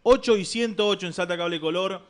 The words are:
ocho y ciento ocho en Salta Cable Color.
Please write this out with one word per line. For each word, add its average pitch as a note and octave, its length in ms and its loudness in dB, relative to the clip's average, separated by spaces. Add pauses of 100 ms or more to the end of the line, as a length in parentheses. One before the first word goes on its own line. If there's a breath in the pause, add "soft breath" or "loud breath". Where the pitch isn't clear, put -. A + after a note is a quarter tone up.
ocho A#3 360 4
y F#3 80 -4
ciento G#3+ 420 -2
ocho F#3+ 200 -2
en E3 40 -6
Salta F3 240 -4
Cable E3+ 240 -4
Color. F3+ 500 -2